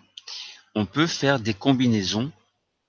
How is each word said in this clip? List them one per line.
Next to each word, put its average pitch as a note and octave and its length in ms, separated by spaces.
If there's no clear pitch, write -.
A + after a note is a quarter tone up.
on G#2+ 100
peut D3+ 220
faire C#3 340
des A2 140
combinaisons A#2+ 760